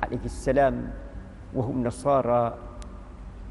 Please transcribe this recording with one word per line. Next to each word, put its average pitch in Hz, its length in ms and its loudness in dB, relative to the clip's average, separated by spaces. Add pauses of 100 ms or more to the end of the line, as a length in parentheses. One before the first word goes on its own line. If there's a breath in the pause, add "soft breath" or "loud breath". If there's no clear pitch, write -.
عليه - 220 -4
السلام، 131 680 4 (640)
وهم 123 300 0
نصارى 120 760 4 (920)